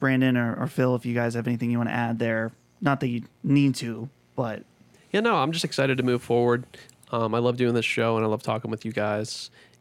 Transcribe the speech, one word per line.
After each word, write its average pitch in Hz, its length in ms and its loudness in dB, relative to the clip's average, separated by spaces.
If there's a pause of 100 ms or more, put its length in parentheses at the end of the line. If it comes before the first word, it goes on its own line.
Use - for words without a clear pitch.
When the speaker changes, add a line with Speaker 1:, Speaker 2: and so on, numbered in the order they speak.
Speaker 1:
Brandon 131 360 4
or, 117 180 0
or 123 120 -4
Phil, 127 280 2
if 120 100 -4
you 120 100 -4
guys 120 200 0
have 120 120 -2
anything 120 240 -2
you 120 80 0
wanna 120 120 0
add 117 280 -2
there. 113 340 -2 (280)
Not 139 200 0
that 131 80 -2
you 120 140 -4 (200)
need 139 340 4
to, 117 320 -8 (280)
but 113 260 -4 (500)
Speaker 2:
Yeah, 202 80 2
no, 226 160 2
I'm 147 160 2
just 165 120 -2
excited 135 340 0
to 127 40 0
move 123 200 2
forward. 120 420 2 (460)
Um, 113 240 0
I 117 40 2
love 120 180 2
doing 123 180 2
this 117 120 0
show, 113 300 0
and 110 80 0
I 110 40 0
love 107 140 -2
talking 113 280 -4
with 110 140 -8
you 110 80 -6
guys. 107 580 -4 (300)